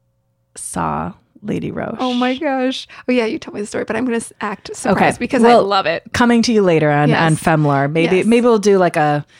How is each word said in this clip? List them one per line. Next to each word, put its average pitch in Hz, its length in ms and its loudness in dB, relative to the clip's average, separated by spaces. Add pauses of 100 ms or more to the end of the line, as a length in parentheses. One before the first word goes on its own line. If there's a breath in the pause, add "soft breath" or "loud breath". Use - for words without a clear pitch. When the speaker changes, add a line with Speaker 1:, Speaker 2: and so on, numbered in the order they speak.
(540)
Speaker 1:
saw 160 580 -6 (300)
Lady - 280 -6
Roche. - 280 -8
Speaker 2:
Oh 254 160 -4
my 254 220 -2
gosh. 262 500 -4 (220 loud breath)
Oh 254 40 0
yeah, 240 140 0
you 226 120 -6
told - 160 -16
me 208 60 -8
the 208 60 -8
story, - 180 -8
but 208 120 -6
I'm 247 80 -4
gonna 233 140 -2
s-, - 220 -10
act 226 360 -10
surprised - 400 0
Speaker 1:
Okay. - 20 -14
Speaker 2:
because 240 260 -2
I 233 40 8
Speaker 1:
Well, 233 160 6
Speaker 2:
love 196 220 -2
it. 160 160 -2 (100)
Speaker 1:
coming 233 300 2
to 240 100 0
you 214 100 4
later 160 280 2
on, 147 180 4
Speaker 2:
Yes. - 140 2
Speaker 1:
on 160 140 2
Femlar. 143 540 0
Maybe, 165 280 0
Speaker 2:
Yes. - 80 0
Speaker 1:
maybe 233 180 4
we'll 233 140 4
do, 202 200 4
like, 175 180 0
a, 147 280 0 (160 soft breath)